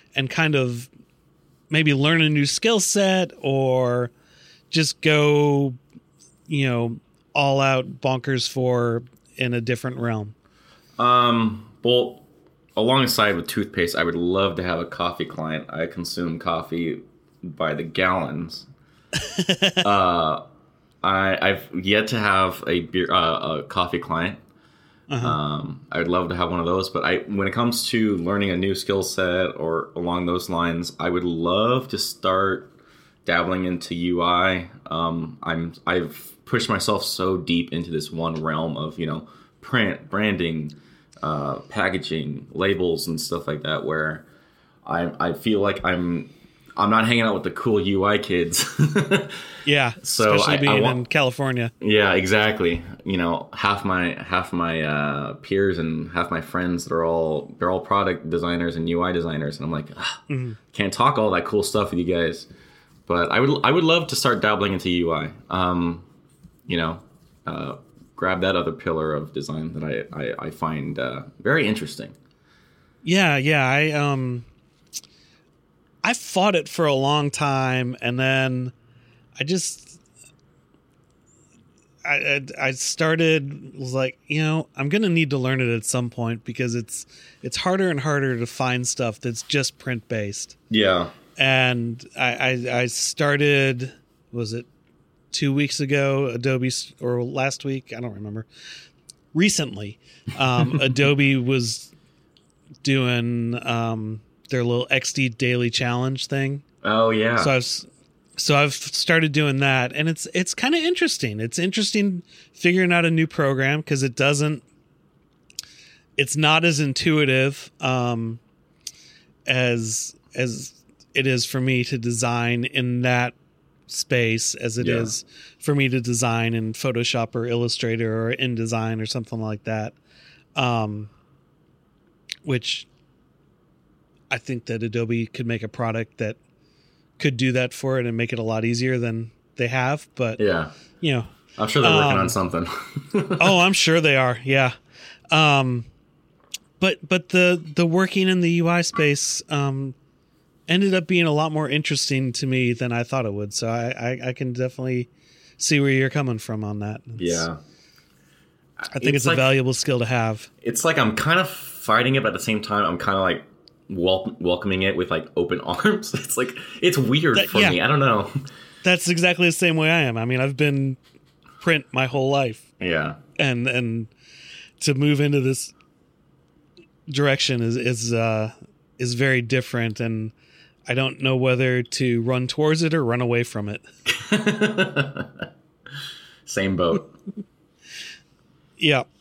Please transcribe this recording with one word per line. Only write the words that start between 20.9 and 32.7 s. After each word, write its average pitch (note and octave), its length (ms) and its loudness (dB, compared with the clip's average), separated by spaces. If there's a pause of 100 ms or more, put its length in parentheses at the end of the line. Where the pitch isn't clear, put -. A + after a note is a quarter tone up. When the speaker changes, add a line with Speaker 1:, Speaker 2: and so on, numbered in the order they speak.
Speaker 2:
I, F#2+ 360 2 (120)
I've - 180 -4 (160)
yet G#2+ 240 2
to A#2 100 -2
have F#2+ 480 2
a F2 140 2
beer, F2 320 -2
uh, E2 460 0
a - 60 -4
coffee F2+ 340 -2
client. E2 400 -4 (720)
Speaker 1:
Uh-huh. B2 180 -4
Speaker 2:
Um, D2+ 640 -4
I - 60 -2
would E2+ 100 0
love F2 220 0
to - 40 -4
have F2 160 0
one F2 100 -2
of E2 60 -4
those, F#2 220 0
but - 160 -4
I, F2+ 140 2
when G2 280 -2
it F#2+ 60 -2
comes A#2+ 380 -2
to G#2+ 260 2
learning G2 340 0
a F2 60 0
new F#2+ 180 0
skill G2 280 0
set F#2 540 0
or D#2+ 380 -4
along F2 320 -2
those F2+ 220 -2
lines, E2+ 500 -2
I F2+ 120 -2
would F2 140 0
love F#2+ 640 0
to - 100 -6
start F#2+ 760 -2 (540)